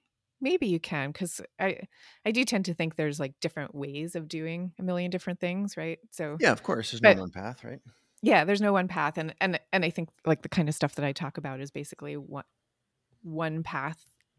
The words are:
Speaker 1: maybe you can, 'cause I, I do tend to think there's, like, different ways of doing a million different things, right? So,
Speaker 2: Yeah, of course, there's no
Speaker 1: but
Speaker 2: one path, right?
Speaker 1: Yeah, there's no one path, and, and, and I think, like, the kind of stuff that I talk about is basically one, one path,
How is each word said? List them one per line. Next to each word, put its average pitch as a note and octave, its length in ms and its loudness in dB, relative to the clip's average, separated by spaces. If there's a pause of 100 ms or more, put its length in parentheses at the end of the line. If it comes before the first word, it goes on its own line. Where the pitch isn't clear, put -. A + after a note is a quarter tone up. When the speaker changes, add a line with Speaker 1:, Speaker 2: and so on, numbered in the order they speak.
(400)
Speaker 1:
maybe C#4 260 2
you E3+ 140 2
can, D3 320 -2
'cause - 280 -6 (180)
I, F#3+ 240 0 (420)
I G#3+ 80 2
do B3+ 120 4
tend F#3+ 200 2
to F3 100 -2
think D#3+ 220 -2
there's, D3+ 240 0
like, C#3 200 -4
different D#3 340 -6
ways C#3+ 420 -6
of D#3+ 100 -6
doing E3 520 -6
a - 40 -6
million F3+ 280 0
different F3+ 280 -4
things, F#3+ 380 -2
right? E3 240 -6 (100)
So, D3+ 300 -6
Speaker 2:
Yeah, D#3+ 120 8
of - 100 0
course, A#2 280 -2
there's A#2 120 -6
no A#2+ 120 12
Speaker 1:
but G2 60 -4
Speaker 2:
one F#2 100 -6
path, G#2 320 -8
right? A#2 180 -12 (420)
Speaker 1:
Yeah, G3 220 6
there's G3+ 160 2
no G#3 120 4
one F#3 160 4
path, D#3 300 -2
and, D#3+ 220 -4
and, F3 200 0 (120)
and F#3 120 4
I - 60 2
think, E3 180 -6 (160)
like, D#3+ 180 4
the - 60 -8
kind D#3 200 2
of D3+ 60 0
stuff - 220 0
that C#3+ 80 -2
I C#3 80 0
talk D3 260 -6
about C3+ 220 -8
is C#3 100 -10
basically C#3+ 460 -10
one, C#3 280 -10 (760)
one D#3+ 400 -4
path, D3+ 540 -6 (220)